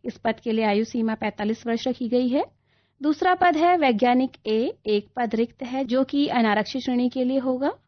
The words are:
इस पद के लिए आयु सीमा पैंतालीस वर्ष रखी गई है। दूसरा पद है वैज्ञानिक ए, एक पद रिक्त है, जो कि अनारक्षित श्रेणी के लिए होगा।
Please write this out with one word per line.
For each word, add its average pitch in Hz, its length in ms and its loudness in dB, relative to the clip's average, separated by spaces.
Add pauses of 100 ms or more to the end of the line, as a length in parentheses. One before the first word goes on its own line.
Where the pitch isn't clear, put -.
इस - 140 -10
पद 220 220 -4
के 226 120 -4
लिए 220 120 0
आयु 208 200 2
सीमा 226 300 -4
पैंतालीस 214 520 -6
वर्ष 233 220 -4
रखी 247 200 -4
गई 247 200 2
है। 285 160 0 (560)
दूसरा 311 340 0
पद 359 220 2
है 349 200 4
वैज्ञानिक 254 600 2 (100)
ए, 226 280 0 (120)
एक 208 300 0
पद 233 180 -2
रिक्त 240 280 -2
है, 262 220 -4
जो 254 200 0
कि 285 240 0
अनारक्षित 214 540 0
श्रेणी 247 260 0
के 254 160 -2
लिए 262 140 0
होगा। 262 340 -2 (160)